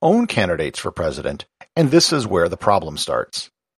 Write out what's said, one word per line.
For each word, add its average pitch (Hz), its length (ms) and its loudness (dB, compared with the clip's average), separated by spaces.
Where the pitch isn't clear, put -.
own 220 240 4
candidates 87 540 -2
for - 120 -6
president, 71 540 -6
and 160 140 2
this 160 220 4
is 135 160 0
where 87 220 2
the 85 80 -6
problem 82 400 0
starts. - 520 -6